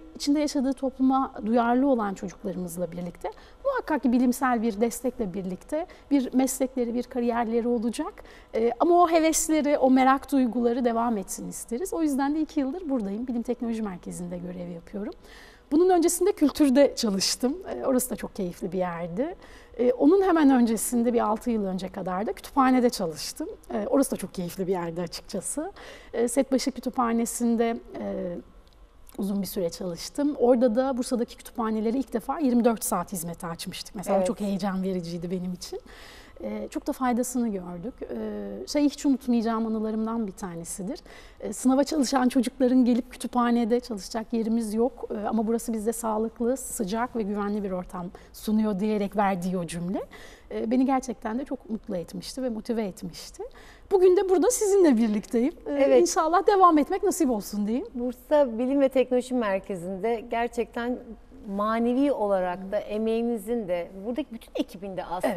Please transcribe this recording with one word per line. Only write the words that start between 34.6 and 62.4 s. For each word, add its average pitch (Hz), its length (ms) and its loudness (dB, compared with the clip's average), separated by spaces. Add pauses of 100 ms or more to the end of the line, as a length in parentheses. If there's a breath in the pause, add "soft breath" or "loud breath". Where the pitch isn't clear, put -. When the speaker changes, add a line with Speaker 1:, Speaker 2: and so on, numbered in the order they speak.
Speaker 1:
vericiydi 175 480 -4
benim 180 220 -4
için. 359 260 -12 (640 loud breath)
Ee, 214 260 -8
çok - 180 -8
da 302 40 0
faydasını 247 580 0
gördük. 180 440 -8 (180)
Ee, 208 560 -8
şey, 294 160 2
hiç 285 220 0
unutmayacağım 233 600 2
anılarımdan 220 600 -2
bir 190 40 -8
tanesidir. 185 680 -10 (400 loud breath)
Ee, 202 140 -8
sınava 262 300 4
çalışan 269 460 2
çocukların 247 560 4
gelip 247 260 2
"Kütüphanede 240 680 0
çalışacak 226 540 -8
yerimiz 226 400 -2
yok, 233 380 -2
ee, 214 160 -6
ama 226 200 0
burası 226 260 -2
bize 220 200 -2
sağlıklı, 226 640 -2
sıcak 226 580 -4
ve 226 60 -2
güvenli 202 420 -4
bir 196 80 -6
ortam 180 340 -8 (280 loud breath)
sunuyor." 214 460 0
diyerek 202 380 -2
verdiği 190 400 0
o 175 80 -4
cümle, 175 400 -6 (460 loud breath)
e, 220 200 -4
beni 262 140 4
gerçekten 247 540 -2
de 285 60 -6
çok - 240 -10
mutlu 214 280 -6
etmişti 180 460 -8
ve 254 60 -4
motive 220 360 -4
etmişti. - 580 -12 (480 loud breath)
Bugün 370 260 8
de 403 120 2
burada 370 220 4
sizinle 381 460 6
birlikteyim. 226 560 2 (140)
Ee, - 40 -4
Speaker 2:
Evet. 277 300 6
Speaker 1:
inşallah 339 460 2
devam 370 300 8
etmek 349 260 2
nasip 330 260 2
olsun 208 380 -2
diyeyim. 262 260 -2
Speaker 2:
Bursa 247 640 0
Bilim 269 220 2
ve 269 80 6
Teknoloji 247 460 2
Merkezi'nde 196 840 -2 (120)
gerçekten 240 680 -4 (560)
manevi 233 560 2
olarak 190 600 -2